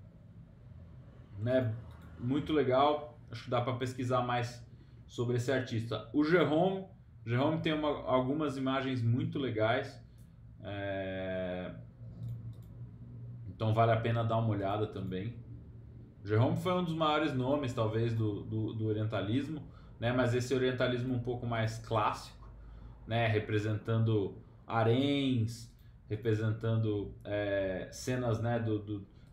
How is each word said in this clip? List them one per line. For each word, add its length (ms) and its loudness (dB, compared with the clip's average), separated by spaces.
né? 340 2
Muito 340 0
legal, 640 4
acho 140 -12
que 40 -10
dá 120 2
pra 120 0
pesquisar 480 0
mais 420 -2
sobre 300 0
esse 140 0
artista. 600 -2
O 100 4
Jerome, 600 4
Jerome 360 2
tem 120 2
uma, 320 0
algumas 520 2
imagens 440 0
muito 380 2
legais, 600 0
é, 1120 -4
então 140 2
vale 160 6
a 60 4
pena 260 2
dar 140 2
uma 120 2
olhada 380 0
também. 480 -6
O 40 -12
Jerome 300 4
foi 160 0
um 100 2
dos 120 -2
maiores 360 4
nomes, 440 0
talvez, 360 2
do, 300 0
do, 320 -2
do 140 -2
orientalismo, 720 0
né? 120 2
Mas 220 2
esse 180 0
orientalismo 600 2
um 60 0
pouco 260 -4
mais 320 0
clássico, 720 -2
né? 220 2
Representando 1080 2
haréns, 1080 2
representando, 1040 2
é, 680 0
cenas, 500 -2
né, 160 2
do, 220 0
do, 280 -8